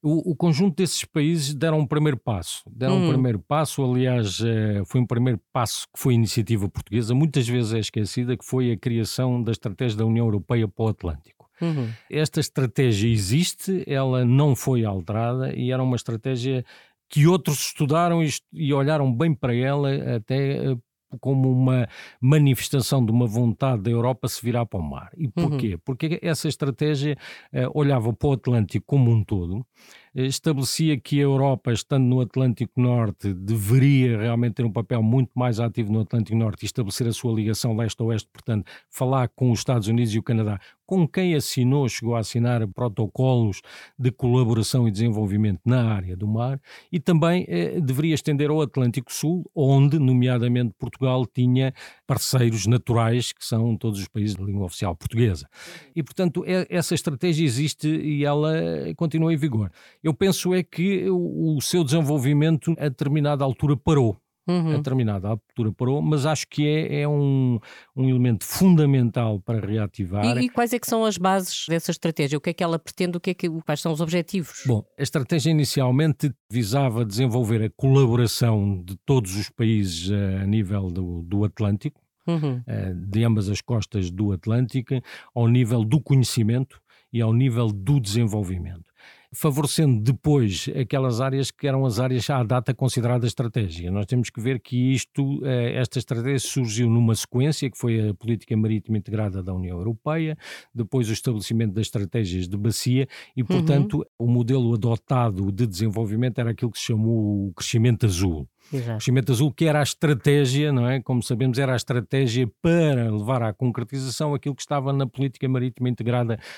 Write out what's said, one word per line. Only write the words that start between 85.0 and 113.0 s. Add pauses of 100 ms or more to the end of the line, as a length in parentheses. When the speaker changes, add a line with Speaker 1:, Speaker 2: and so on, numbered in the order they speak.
Speaker 1:
ao
nível
do
conhecimento (300)
e
ao
nível
do
desenvolvimento, (500)
favorecendo
depois
aquelas
áreas
que
eram
as
áreas
à
data
consideradas
estratégicas.
Nós
temos
que
ver
que
isto,
eh,
esta
estratégia
surgiu
numa
sequência,
que
foi
a
política
marítima
integrada
da
União
Europeia, (380)
depois
o
estabelecimento
das
estratégias
de
bacia (300)
e,
Speaker 2:
Uhum.
Speaker 1:
portanto, (140)
o
modelo
adotado
de
desenvolvimento
era
aquilo
que
se
chamou
o
crescimento
azul. (240)
Speaker 2:
Exato.
Speaker 1:
O
crescimento
azul,
que
era
a
estratégia,
não
é?
Como
sabemos,
era
a
estratégia (100)
para